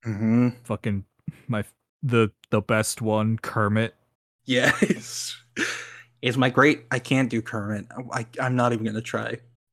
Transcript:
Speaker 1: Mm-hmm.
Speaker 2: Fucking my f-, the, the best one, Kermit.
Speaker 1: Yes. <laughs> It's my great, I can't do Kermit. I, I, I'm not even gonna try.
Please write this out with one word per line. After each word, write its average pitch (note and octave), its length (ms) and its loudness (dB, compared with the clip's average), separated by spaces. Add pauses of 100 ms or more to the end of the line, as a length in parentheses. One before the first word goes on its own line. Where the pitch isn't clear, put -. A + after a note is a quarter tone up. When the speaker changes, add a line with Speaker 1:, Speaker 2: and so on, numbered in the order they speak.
Speaker 1:
Mm-hmm. A2+ 440 2 (140)
Speaker 2:
Fucking G2+ 420 -4 (420)
my A2 120 -2
f-, - 140 -8 (300)
the, A#2 280 4 (200)
the G#2+ 100 2
best A2 400 0
one, G#2+ 360 0
Kermit. G#2+ 580 0 (500)
Speaker 1:
Yes. - 880 0 (220)
<laughs> - 80 -2 (560)
It's B2+ 140 0
my C3 140 4
great, C#3+ 420 4
I B2+ 80 0
can't C3 300 0
do A2+ 120 -2
Kermit. G#2 440 -6 (280)
I, A#2+ 60 -4
I, A#2 60 -8 (160)
I'm B2+ 160 0
not A#2+ 160 4
even A2 120 -4
gonna G#2+ 160 -4
try. A#2 360 -6 (360)